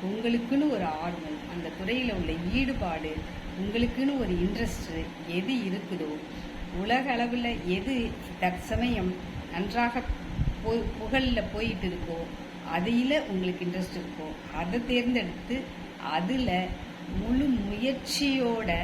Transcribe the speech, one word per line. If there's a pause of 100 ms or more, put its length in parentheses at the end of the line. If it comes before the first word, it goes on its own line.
உங்களுக்குன்னு
ஒரு (180)
ஆர்வம், (120)
அந்த
துறையில
உள்ள (200)
ஈடுபாடு, (480)
உங்களுக்குன்னு
ஒரு
இன்ட்ரெஸ்ட் (360)
எது (120)
இருக்குதோ, (680)
உலக (100)
அளவுல (180)
எது (440)
தற்சமயம் (380)
நன்றாக (600)
போ-, (100)
புகழ்ல (140)
போயிட்டு
இருக்கோ, (540)
அதில
உங்களுக்கு
இன்ட்ரெஸ்ட்
இருக்கோ, (260)
அதை
தேர்ந்தெடுத்து (460)
அதுல (680)
முழு (140)
முயற்சியோட (140)